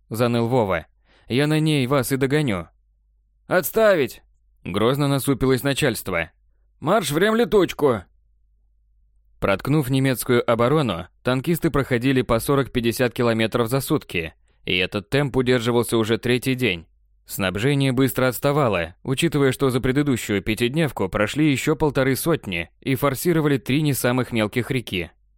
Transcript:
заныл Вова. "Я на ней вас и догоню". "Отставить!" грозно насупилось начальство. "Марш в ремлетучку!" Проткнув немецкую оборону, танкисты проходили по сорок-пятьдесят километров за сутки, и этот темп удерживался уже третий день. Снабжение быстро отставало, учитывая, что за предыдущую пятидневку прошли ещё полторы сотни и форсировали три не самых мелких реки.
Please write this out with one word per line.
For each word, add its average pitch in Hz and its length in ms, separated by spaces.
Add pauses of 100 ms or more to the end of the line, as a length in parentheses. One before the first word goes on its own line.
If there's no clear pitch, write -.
(100)
заныл 117 360
Вова. 104 400 (420)
"Я 135 180
на 156 140
ней 151 260
вас 131 260
и 135 40
догоню". 131 520 (800)
"Отставить!" 202 760 (420)
грозно 120 440
насупилось 131 540
начальство. 107 680 (500)
"Марш 170 300
в 147 60
ремлетучку!" 180 880 (1400)
Проткнув 120 500
немецкую 131 600
оборону, 120 580 (160)
танкисты 139 480
проходили 127 520
по 113 160
сорок-пятьдесят 123 760
километров 113 540
за 135 120
сутки, 90 540 (300)
и 90 120
этот 90 340
темп 135 260
удерживался 120 600
уже 110 220
третий 123 360
день. 101 320 (380)
Снабжение 127 680
быстро 127 360
отставало, 117 760
учитывая, 139 500
что 135 180
за 123 100
предыдущую 127 600
пятидневку 120 680
прошли 107 420
ещё 143 260
полторы 135 400
сотни 98 520 (120)
и 135 140
форсировали 143 640
три 135 220
не 147 140
самых 123 380
мелких 110 380
реки. 101 420 (260)